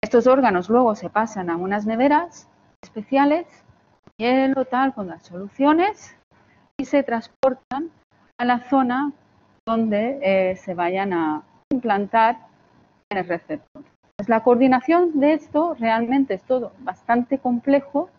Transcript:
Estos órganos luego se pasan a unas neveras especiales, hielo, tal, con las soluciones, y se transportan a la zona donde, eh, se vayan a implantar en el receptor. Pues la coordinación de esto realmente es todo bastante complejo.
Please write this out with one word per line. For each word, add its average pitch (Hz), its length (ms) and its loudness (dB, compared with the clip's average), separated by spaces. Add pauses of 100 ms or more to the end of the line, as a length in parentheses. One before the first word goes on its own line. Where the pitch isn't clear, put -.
Estos 233 240 2
órganos 214 420 4
luego 233 260 4
se 175 140 -12
pasan 214 400 -4
a 170 60 -2
unas 196 300 -4
neveras 285 640 0 (320)
especiales, 285 680 -2 (680)
hielo, 262 480 0
tal, 262 280 -2
con 202 140 -10
las 165 160 -16
soluciones, 285 920 -2 (600)
y 269 80 -8
se 285 180 0
transportan 262 840 -4 (480)
a 240 60 -4
la 247 160 2 (100)
zona 269 440 0 (520)
donde, 226 580 -2
eh, 190 340 0
se 185 160 -10
vayan 180 400 -4
a 156 300 -2 (260)
implantar 226 680 0 (720)
en 196 100 -4
el 175 80 -6
receptor. - 560 -10 (340)
Pues 202 100 -10
la 220 140 2
coordinación 269 800 2
de 294 140 4
esto 311 420 -2
realmente 233 580 0
es 190 100 -8
todo 254 360 -4
bastante 240 580 -2
complejo. 277 800 -2